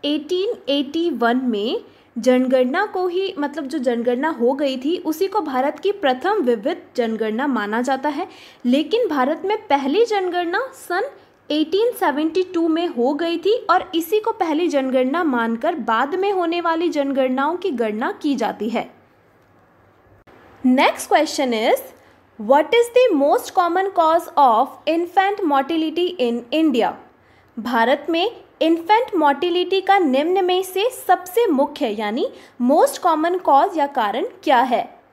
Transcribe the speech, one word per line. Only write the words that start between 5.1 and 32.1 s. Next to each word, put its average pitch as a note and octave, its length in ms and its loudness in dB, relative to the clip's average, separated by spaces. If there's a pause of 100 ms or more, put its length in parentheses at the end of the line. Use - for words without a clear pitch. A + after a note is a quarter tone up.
को G4+ 140 -2
भारत C#4+ 380 -2
की G4 120 0
प्रथम F4 520 0
विविध A#3+ 400 -2 (120)
जनगणना A3+ 520 -2
माना A3+ 340 -2
जाता C4 280 -2
है। D#4+ 180 -6 (380)
लेकिन D#4 440 0
भारत D4 360 0
में G#4+ 120 -2 (100)
पहली C#4+ 380 2
जनगणना F#4 560 -2 (160)
सन G4 320 -6 (400)
एटीन D#4+ 500 0
सेवेंटी D#4+ 440 0 (100)
टू E4 140 0
में E4 200 0
हो B3 260 0
गई E4 240 -2
थी F#4+ 180 0 (140)
और F4 260 2
इसी E4+ 240 0
को A4+ 120 -2
पहली F4 380 -2
जनगणना C4 540 0
मानकर A#3+ 520 -2
बाद B3 400 -2
में G4 160 -2
होने F4 300 -2
वाली E4 280 0
जनगणनाओं C#4 680 0
की F4+ 140 -4
गणना A#3 400 -2 (100)
की C#4+ 140 0
जाती G#3 340 -4
है। G#3 200 -6 (1700)
Next C4+ 460 2
question D4 440 2
is, B3 280 2 (580)
what C#4+ 360 2
is A#4+ 200 4
the B4+ 100 6 (100)
most D4 380 2
common F#4 380 2
cause E4 360 2 (100)
of C4 320 6 (160)
infant F#4+ 580 0
mortality D#4 640 0 (120)
in A#3+ 200 0 (140)
India? C4 380 2 (680)
भारत A#3+ 520 0
में E4+ 220 0 (300)
इन्फेंट E4+ 540 2
मोर्टेलिटी F4 680 0
का G4 160 4
निम्न E4 480 2
में F4+ 180 2
से F#4+ 260 -2
सबसे F#4 580 0
मुख्य, C#4+ 420 0
यानी G#3+ 380 -4 (340)